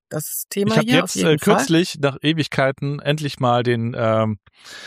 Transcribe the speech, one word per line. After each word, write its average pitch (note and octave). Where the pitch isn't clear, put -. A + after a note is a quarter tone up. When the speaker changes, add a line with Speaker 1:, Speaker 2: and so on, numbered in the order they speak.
Speaker 1:
das -
Thema G3+
Speaker 2:
Ich A3
hab G#3+
Speaker 1:
hier B3
Speaker 2:
jetzt, C4
Speaker 1:
auf -
jeden F#3
Speaker 2:
äh, D#3
Speaker 1:
Fall. -
Speaker 2:
kürzlich F3+
nach C#3
Ewigkeiten C#3+
endlich D3
mal A#2+
den, A#2
ähm, A2